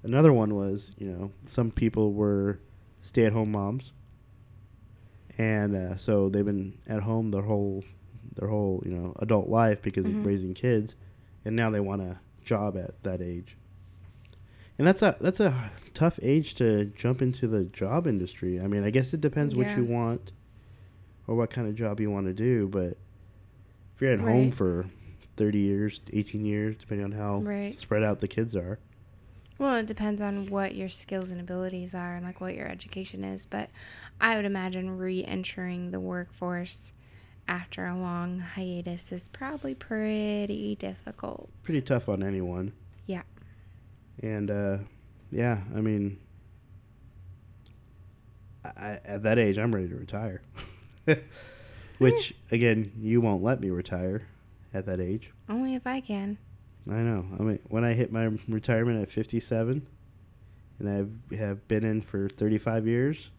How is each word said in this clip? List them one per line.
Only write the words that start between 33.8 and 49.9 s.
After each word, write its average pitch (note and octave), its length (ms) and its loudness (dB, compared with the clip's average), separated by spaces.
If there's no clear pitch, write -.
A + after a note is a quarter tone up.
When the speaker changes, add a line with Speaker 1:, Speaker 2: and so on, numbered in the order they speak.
Speaker 2:
I A3+ 140 4
would G#3 100 -2
imagine F#3 520 -4
re-entering F#3 960 -6
the F#3 80 -6
workforce F3+ 920 -6
after F3+ 400 -6
a F3+ 100 -4
long F3+ 420 -4
hiatus F3 720 -8
is F3+ 160 -10
probably C#4 480 -8
pretty G#3 1000 -2
difficult. - 760 -10
Speaker 1:
Pretty D#3 180 0
tough B2 280 0
on G2 140 0
anyone. F#2 500 -2
Speaker 2:
Yeah. F3+ 160 -6
Speaker 1:
And, G#2 300 -2
uh, G2+ 260 0
yeah, A#2 300 0
I G#2+ 60 0
mean, G2+ 380 0
I, G2+ 400 -12
at G2+ 200 -8
that A2 160 6
age, G2+ 180 4
I'm A2+ 160 2
ready F#2 160 0
to F2 60 -8